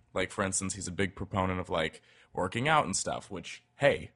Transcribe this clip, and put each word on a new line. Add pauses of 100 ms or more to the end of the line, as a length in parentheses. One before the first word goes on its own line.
(140)
Like,
for
instance,
he's
a
big
proponent
of,
like, (300)
working
out
and
stuff,
which, (140)
hey,